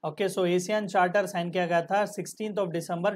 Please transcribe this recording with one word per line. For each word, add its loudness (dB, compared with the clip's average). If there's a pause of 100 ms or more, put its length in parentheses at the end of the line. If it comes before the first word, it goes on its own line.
ओके, 0
so 0
एशियन 2
चार्टर 4
साइन -4
किया 0
गया 2
था 2
सिक्सटीन्थ -8
of 0
December -2